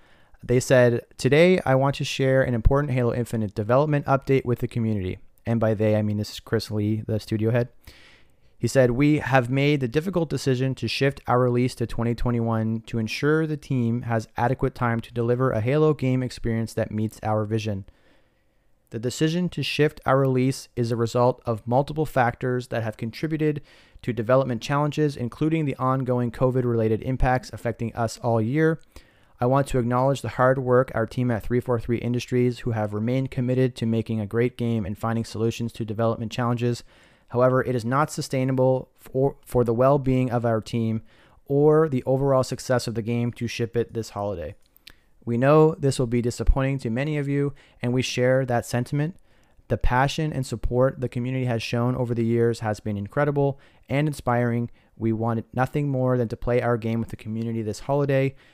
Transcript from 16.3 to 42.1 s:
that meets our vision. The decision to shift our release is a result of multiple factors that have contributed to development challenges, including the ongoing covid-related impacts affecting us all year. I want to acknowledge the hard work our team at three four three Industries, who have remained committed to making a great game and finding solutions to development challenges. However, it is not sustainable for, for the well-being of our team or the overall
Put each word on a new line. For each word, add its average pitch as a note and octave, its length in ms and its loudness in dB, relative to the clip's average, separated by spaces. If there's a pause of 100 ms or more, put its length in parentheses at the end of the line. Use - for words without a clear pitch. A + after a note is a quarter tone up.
that G#2+ 160 -2
meets G#2+ 320 -4
our G#2+ 220 0
vision. G#2 400 -4 (1080)
The A#2 80 -8
decision D#3+ 520 -2
to C#3+ 120 -6
shift - 440 -2
our C3+ 120 4
release C3 560 0
is A#2+ 160 -2
a A#2+ 60 -2
result A#2+ 480 2
of A2 220 -4
multiple D3 400 0
factors B2 640 -2
that A#2 140 -4
have A2 140 -6
contributed D3+ 640 -4 (420)
to B2+ 100 -4
development B2 500 0
challenges, C#3+ 540 0
including D3+ 480 -2
the C3+ 120 -4
ongoing B2+ 540 0
covid-related A#2+ 720 0
impacts B2+ 500 0
affecting A2+ 420 -6
us A2+ 240 -4
all A2+ 220 2
year. D#3 400 0 (600)
I B2 60 2
want C3+ 220 2
to C3 100 0
acknowledge B2 440 0
the A2+ 80 -6
hard C3 280 2
work B2+ 360 2
our A2+ 120 0
team B2 240 -2
at G#2+ 140 -2
three A#2+ 160 0
four A#2+ 180 0
three A2+ 200 -2
Industries, B2 640 0
who A#2+ 120 -4
have G#2+ 200 -2
remained B2 380 -2
committed B2+ 460 0
to A#2 100 -2
making A2+ 340 0
a G#2 60 -4
great A#2 300 0
game A#2 280 -2
and G2+ 140 -8
finding A2+ 260 -2
solutions A2+ 500 -4
to A#2 100 -8
development A2+ 480 -2
challenges. A#2+ 500 -2 (460)
However, B2+ 340 4
it B2 140 -2
is A2 80 -4
not C3+ 260 0
sustainable C3 800 0 (100)
for, C3+ 460 -2
for B2 180 2
the A#2 120 0
well-being B2+ 560 4
of A#2+ 160 0
our A2+ 160 0
team A2+ 400 -4 (420)
or D3+ 420 4
the C3 180 -2
overall C3+ 380 2